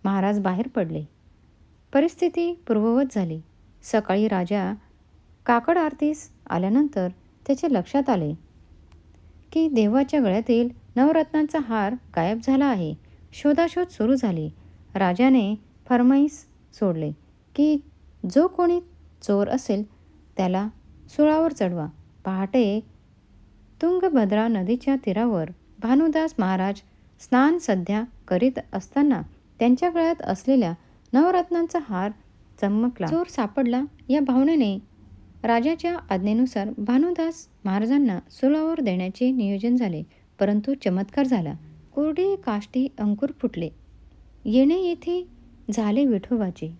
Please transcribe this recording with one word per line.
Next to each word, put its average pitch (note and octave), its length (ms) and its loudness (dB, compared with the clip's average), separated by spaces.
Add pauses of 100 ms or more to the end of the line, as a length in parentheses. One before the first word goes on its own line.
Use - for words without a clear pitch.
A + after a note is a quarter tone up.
महाराज G3 360 0
बाहेर F#3+ 280 -4
पडले. D#3+ 360 -6 (880)
परिस्थिती E4+ 640 0 (140)
पूर्ववत A3+ 360 2 (100)
झाली. E3 260 -4 (420)
सकाळी G#3 460 0
राजा F#3+ 460 -2 (720)
काकड A#3+ 320 2
आरतीस D4+ 520 -4 (200)
आल्यानंतर G3 580 0 (380)
त्याच्या C#4 240 0
लक्षात C4 400 0
आले D#3+ 400 -2 (1000)
की D#4+ 160 2
देवाच्या C4+ 520 2
गळ्यातील A#3 480 0 (280)
नवरत्नांचा D#4 640 2
हार A3 360 -2 (220)
गायब F#3 280 0
झाला C4+ 200 2
आहे. F3+ 300 -2 (380)
शोधाशोध E4 540 0
सुरू A#3+ 280 0
झाली. F3 360 -2 (440)
राजाने G3+ 600 2 (340)
फरमाईस C4+ 580 2 (260)
सोडले D#3+ 380 -2 (460)
की D4 220 2 (560)
जो E4 140 6
कोणी F4 320 0 (420)
चोर G3+ 260 0
असेल G#3 360 -4 (520)
त्याला F#3+ 320 -2 (400)
सुळावर D#4 440 2
चढवा. F3 340 -4 (380)
पहाटे G3 560 0 (1000)
तुंगभद्रा C4+ 680 2
नदीच्या A#3 480 0 (100)
तीरावर G3+ 440 -2 (280)
भानुदास D#4 600 0
महाराज F#3+ 380 -2 (440)
स्नान C#4+ 380 2
सध्या G3+ 460 -2 (240)
करीत A#3+ 300 0 (140)
असताना B3 500 0 (360)
त्यांच्या B3+ 320 2
गळ्यात E4 320 0
असलेल्या F#3+ 520 0 (380)
नवरत्नांचा E4+ 680 2
हार G#3 280 -4 (500)
चमकला. G#3 460 0
चोर E4 200 -2
सापडला B3 560 -2 (260)
या C#4+ 120 2
भावनेने C4 580 2 (640)
राजाच्या D#4 560 0 (120)
आज्ञेनुसार G#3 580 0 (100)
भानुदास D#4+ 680 -2 (160)
महाराजांना G#3+ 540 0 (120)
सुळावर D#4 500 0
देण्याचे F#3+ 500 -2
नियोजन A3+ 460 0
झाले, F3 260 -2 (360)
परंतु G#3 360 0 (100)
चमत्कार G3 420 -2
झाला. F#3 280 -2 (400)
कोरडी E4 420 -2
काष्टी B3+ 520 -4 (100)
अंकुर G#3 300 -2 (100)
फुटले. E3+ 300 -6 (760)
येणे C#4 360 4
येथे F4 460 -4 (460)
झाले A3 340 0
विठोबाचे. G3 720 -4